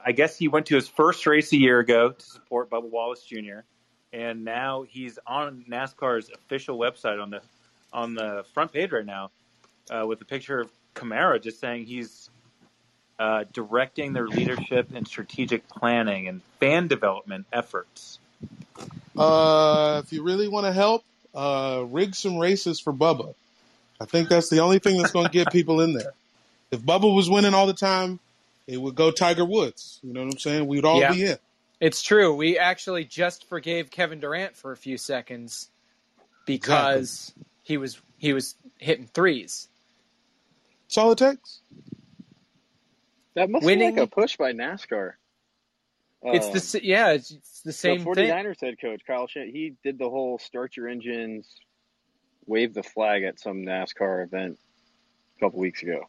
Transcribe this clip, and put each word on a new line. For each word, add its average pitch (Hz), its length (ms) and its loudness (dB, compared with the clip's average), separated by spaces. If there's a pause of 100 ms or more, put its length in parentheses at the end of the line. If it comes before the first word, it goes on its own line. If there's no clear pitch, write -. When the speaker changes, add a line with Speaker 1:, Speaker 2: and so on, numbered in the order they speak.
Speaker 1:
I 123 80 -2
guess 147 240 0
he 160 120 0
went 156 180 0
to 156 80 0
his 131 140 2
first 165 380 2
race 151 260 2
a 151 40 4
year 127 240 6
ago 120 320 4
to - 140 -20
support 120 440 -8
Bubba 117 180 -6
Wallace 117 340 -6
Junior, 107 420 -16 (480)
and 117 320 -10
now 131 380 -6
he's 127 440 -16
on 135 420 -8
nascar's 123 600 -4
official 135 480 -10
website 117 440 -4
on 101 80 -12
the, 101 120 -14 (500)
on 117 220 -8
the 104 300 -8 (100)
front 160 180 -4
page 175 200 -4
right 110 120 -4
now, 98 260 -12 (600)
uh, 113 160 -6
with 110 160 -6
a - 20 -20
picture 135 360 -8
of 113 100 -8 (240)
Kamara 123 480 -2
just 113 180 -12
saying 120 260 -8
he's, 120 440 -14 (880)
uh, 110 340 0
directing 131 640 -4
their 120 120 -4
leadership 123 680 -2
and 117 120 -10
strategic 117 600 -6
planning 110 580 -2
and 92 140 -12 (180)
fan 160 300 2
development 101 640 -4
efforts. - 680 -10 (1000)
Speaker 2:
Uh, 156 840 6
if - 100 -14
you 151 100 -6
really 190 260 0
wanna 196 240 -2
help, 214 320 2 (300)
uh, 135 540 -2
rig 185 260 -2
some 185 240 -4
races 175 420 0
for 147 140 -4
Bubba. 143 400 0 (680)
I 110 60 -10
think 165 240 2
that's 170 180 4
the 160 120 4
only 185 180 6
thing 190 180 4
that's 175 160 2
gonna 170 160 2
get 175 240 2
people 160 300 4
in 165 100 2
there. 113 220 -6 (560)
If 120 100 -6
Bubba 190 340 4
was 190 140 6
winning 202 240 6
all 196 140 6
the 190 80 2
time, 185 440 0 (480)
it 127 140 -8
would 131 140 -6
go 160 160 6
Tiger 170 340 2
Woods. 175 580 -2
You 127 100 -14
know 127 120 -6
what 135 80 -6
I'm 135 60 -10
saying? 151 280 -2
We'd 143 180 0
all 156 160 6
Speaker 3:
Yeah. 139 120 6
Speaker 2:
be 185 140 0
in. 170 120 -2 (420)
Speaker 3:
It's 160 220 2
true. 202 320 6
We 160 240 0
actually 180 460 -2
just 175 440 -4
forgave 165 420 -6
Kevin 160 300 -4
Durant 165 360 -6
for 135 160 -14
a 120 40 -14
few 131 200 -10
seconds 120 720 -10 (800)
because 139 840 0
Speaker 2:
Exactly. - 140 -20 (200)
Speaker 3:
he 151 120 -4
was, 135 240 -8 (180)
he 147 140 0
was 135 220 -4 (240)
hitting 131 300 -2
threes. 127 600 -2 (1160)
Speaker 2:
That's - 120 0
all 226 140 6
it 226 60 2
takes. 269 420 0 (1700)
Speaker 4:
That 185 160 2
must 240 140 0
Speaker 3:
Winning 202 300 4
Speaker 4:
be - 60 2
like 120 80 2
a - 40 -10
push 214 240 0
by 131 160 -2
nascar. 117 600 -6 (1120)
Speaker 3:
It's 120 240 2
the 101 60 -6
Speaker 4:
Um, - 40 0
Speaker 3:
s-, - 260 -4
yeah, 202 300 4
it's, 143 180 -2
it's - 320 -20
the 156 60 -12
Speaker 4:
the 156 40 -8
Speaker 3:
same 180 260 0
thing. 175 60 -8
Speaker 4:
forty-niners 190 560 -2
head 123 200 -8
coach, 110 260 -8
Kyle 127 200 -4
Shan-, 123 260 -12
he 151 300 -10
did 139 160 -6
the 123 120 -4
whole 127 280 -4
"Start - 380 -10
your 120 120 -10
engines, 117 580 -8 (1000)
wave 113 280 0
the 101 80 -6
flag" 107 400 -2
at 92 180 -6
some 95 220 -8
nascar 92 640 -4
event 92 340 -8 (800)
a - 40 -8
couple 92 200 -2
weeks 92 220 -4
ago. 82 260 -6